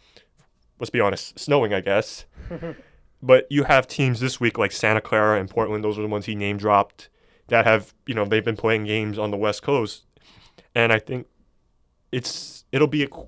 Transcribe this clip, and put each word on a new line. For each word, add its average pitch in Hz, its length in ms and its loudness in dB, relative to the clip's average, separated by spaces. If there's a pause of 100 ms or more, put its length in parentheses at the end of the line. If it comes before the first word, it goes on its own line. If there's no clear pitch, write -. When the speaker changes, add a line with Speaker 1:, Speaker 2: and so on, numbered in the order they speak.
(800)
Speaker 1:
let's 120 100 -8
be 120 100 -2
honest, 101 400 -2
snowing, 127 340 2
I 95 80 0
guess. - 440 -2 (240)
Speaker 2:
<laughs> 165 260 -12 (440)
Speaker 1:
But 127 300 6
you 143 140 0
have 135 240 4
teams 127 320 0
this 127 200 -4
week 117 200 0
like 101 120 0
Santa 107 300 0
Clara 107 380 2
and 98 100 -6
Portland, 107 340 -2
those 107 140 -2
are 107 60 -6
the 107 40 -4
ones 104 200 -4
he 107 80 -6
name 101 220 -4
dropped, 101 520 0 (380)
that 117 180 4
have, 110 300 2 (100)
you 127 80 -6
know, 107 120 0
they've 107 200 0
been 113 100 -2
playing 110 280 0
games 107 340 -4
on 107 140 -4
the 101 60 -4
West 104 260 -2
Coast. 127 420 -2 (680)
And 117 180 2
I 110 60 2
think 127 260 -8 (840)
it's, - 600 -10
it'll 135 140 2
be 143 200 0
a, - 20 -4 (200)